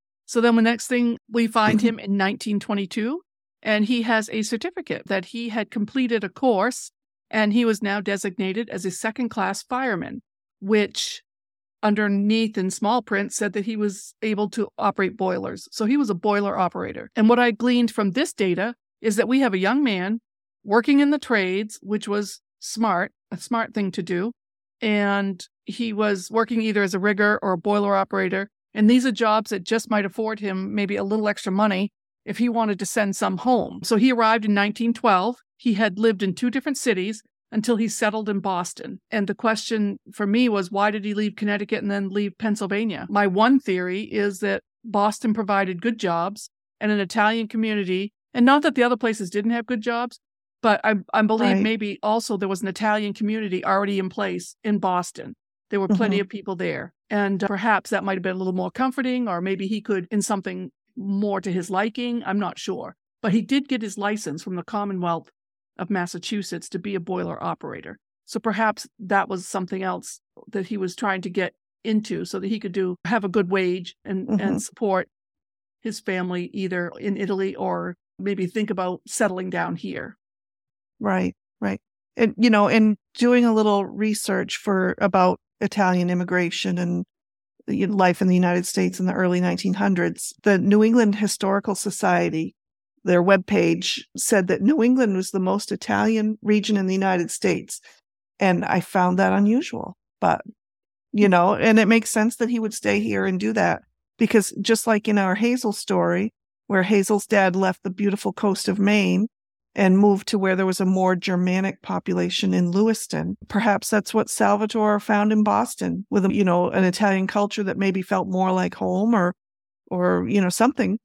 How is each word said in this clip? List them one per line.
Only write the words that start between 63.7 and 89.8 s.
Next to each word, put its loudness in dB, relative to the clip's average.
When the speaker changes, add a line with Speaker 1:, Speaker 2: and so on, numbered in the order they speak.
Speaker 1:
his -8
license -4
from -8
the -6
Commonwealth -4
of -8
Massachusetts -4
to -6
be -6
a -2
boiler -6
operator. -8
So -6
perhaps -2
that 0
was -8
something -6
else -8
that -6
he -6
was -4
trying -2
to -8
get -4
into -2
so -8
that -6
he -4
could -8
do, -2
have 0
a -2
good 0
wage -2
and, -6
Speaker 2:
Mm-hmm. 0
Speaker 1:
and -2
support -2
his -8
family -4
either -4
in -4
Italy -2
or -6
maybe -2
think -2
about -4
settling -2
down -4
here. -10
Speaker 2:
Right, -2
right. -4
And, 2
you 4
know, 6
in 4
doing 6
a 4
little 4
research -2
for, 0
about 4
Italian 2
immigration 0
and, -2
you -2
know, -2
life 4
in 4
the 6
United 2
States -2
in 0
the 0
early 2
nineteen 0
hundreds, -2